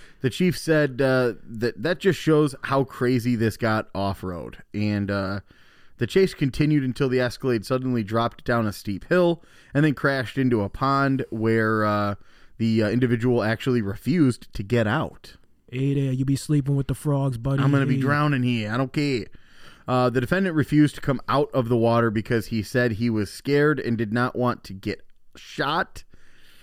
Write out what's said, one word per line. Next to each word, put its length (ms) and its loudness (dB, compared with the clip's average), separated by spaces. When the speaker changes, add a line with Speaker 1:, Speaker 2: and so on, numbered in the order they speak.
Speaker 1:
the 100 0
chief 260 0
said, 440 0
uh, 320 2
that, 340 -4
that 180 -2
just 200 2
shows 440 2
how 200 0
crazy 520 0
this 220 0
got 360 -2
off-road. 680 -6
And, 380 -2
uh, 300 -4
the 80 0
chase 260 2
continued 500 0
until 260 0
the 100 2
Escalade 460 -2
suddenly 380 -2
dropped 400 -2
down 220 0
a 80 -2
steep 340 -8
hill 360 2
and 100 4
then 80 2
crashed 460 -2
into 240 2
a 60 -2
pond 600 0
where, 560 2
uh, 300 0
the, 240 2
uh, 80 2
individual 540 2
actually 400 0
refused 720 0
to 80 -6
get 240 2
out. 500 -4
Speaker 2:
"Hey 220 -2
there, 200 0
you 120 -2
be 100 2
sleeping 400 0
with 120 -2
the 80 -4
frogs, 420 -2
buddy. 260 -2
Speaker 1:
"I'm 80 4
gonna 160 2
be 80 2
Speaker 2:
Hey." 60 0
Speaker 1:
drowning 420 2
here. 280 0
I 60 -2
don't 160 -2
care." 320 -2
Uh, 220 2
the 120 0
defendant 340 0
refused 400 4
to 60 -12
come 260 -2
out 260 0
of 160 0
the 80 4
water 340 4
because 360 -2
he 160 -2
said 300 0
he 160 -2
was 220 0
scared 480 2
and 180 -2
did 160 -4
not 220 0
want 300 -2
to 80 -14
get 280 -6
shot. 680 -4